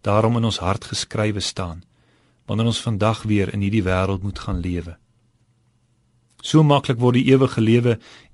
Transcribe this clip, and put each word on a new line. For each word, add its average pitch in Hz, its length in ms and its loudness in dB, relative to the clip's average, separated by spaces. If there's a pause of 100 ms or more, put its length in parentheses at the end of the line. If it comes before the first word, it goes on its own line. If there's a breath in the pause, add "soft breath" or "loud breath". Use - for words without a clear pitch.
daarom 107 360 0
in 117 80 0
ons 107 140 -2
hart 95 260 -4
geskrywe 107 560 -6
staan, 87 440 -8 (600)
wanneer 107 220 -2
ons 113 160 -2
vandag 107 400 -2
weer 104 300 0
in 101 120 -4
hierdie 101 200 0
wêreld 92 380 0
moet 98 160 -8
gaan 92 220 -6
lewe. 85 380 -6 (1400)
So 156 200 4
maklik 143 380 2
word 123 160 4
die 131 140 2
ewige 131 300 4
lewe 117 380 4 (360 loud breath)